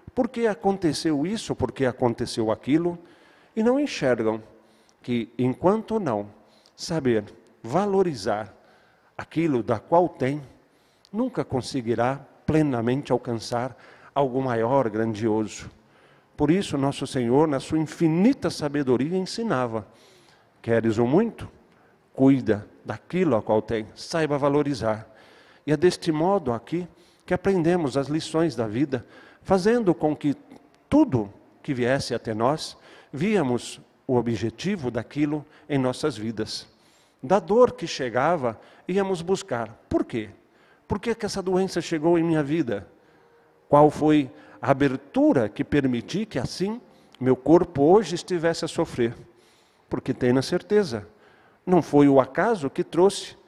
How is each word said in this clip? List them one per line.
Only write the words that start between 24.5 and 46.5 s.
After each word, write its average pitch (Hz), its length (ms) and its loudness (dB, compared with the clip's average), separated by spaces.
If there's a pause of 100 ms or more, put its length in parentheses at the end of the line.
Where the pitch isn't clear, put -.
E 147 60 0
é 151 40 2
deste 175 360 0
modo 160 400 0
aqui 165 340 -6 (400)
que 185 80 0
aprendemos 170 640 0
as 139 100 0
lições 156 480 -2
da 113 140 -2
vida, 127 360 -2 (380)
fazendo 196 500 2
com 151 220 0
que 143 220 -2 (520)
tudo 160 400 2 (320)
que 143 140 -6
viesse 123 400 -2
até 113 180 -6
nós, 123 440 -2 (360)
víamos 147 680 -2 (260)
o 135 80 0
objetivo 120 800 -2
daquilo 147 520 -4 (240)
em 143 80 -2
nossas 127 400 -2
vidas. 107 520 -8 (520)
Da 185 200 0
dor 214 320 4
que - 120 -10
chegava, 127 760 -2 (260)
íamos 190 360 -2
buscar. 123 540 -4 (120)
Por - 160 0
quê? 107 260 -8 (560)
Por 208 140 -4
que 233 160 -4
que 214 100 -8
essa 196 160 -6
doença 185 380 0
chegou 165 360 0
em 165 60 2
minha 160 220 2
vida? 127 420 -2 (800)
Qual 147 220 8
foi 147 400 2 (320)
a 120 80 -2
abertura 139 800 2
que 135 160 -6
permitiu 135 640 -2
que - 100 -6
assim 196 420 -6 (380)